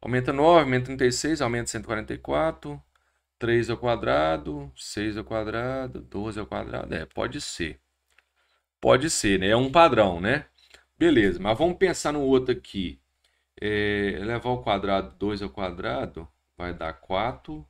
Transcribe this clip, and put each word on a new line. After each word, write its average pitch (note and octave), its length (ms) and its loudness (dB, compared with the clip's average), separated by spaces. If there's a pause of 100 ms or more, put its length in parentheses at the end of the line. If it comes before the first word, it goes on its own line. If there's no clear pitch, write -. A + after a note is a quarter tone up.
Aumenta B2+ 320 -2
nove, D#3+ 280 8
aumenta B2+ 240 0
trinta C3+ 200 -2
e B2 80 6
seis, D3 280 -2
aumenta A#2+ 260 -2
cento A2 160 -8
e - 40 -16
quarenta A2+ 260 -4
e A#2 40 -8
quatro, D3 640 -4 (560)
três A#2 320 2
ao A2+ 80 -2
quadrado, C#3+ 1000 -2
seis G#2+ 400 -6
ao G#2+ 80 -8
quadrado, A#2+ 800 -6
doze G#2 380 -8
ao G2+ 60 -8
quadrado. A2+ 480 -8
É, E2 120 -8
pode A2+ 340 -6
ser. - 400 -8 (1000)
Pode B2+ 280 4
ser, G2 300 2
né? F#2+ 80 0
É G#2+ 80 4
um C3 160 2
padrão, A2+ 480 6
né? A#2+ 260 -2 (520)
Beleza, A2 420 4
mas G#2 180 0
vamos E3+ 200 0
pensar E3 340 0
no D3 100 -2
outro C3 320 4
aqui. F#2 460 -8 (600)
É, G#2 600 -2
elevar A#2 300 -4
ao B2 120 -2
quadrado, G2 540 0
dois G#2 240 -2
ao G2 80 -8
quadrado, F#2 760 -8 (300)
vai F2 160 -8
dar D#2+ 200 -8
quatro. B2+ 760 -6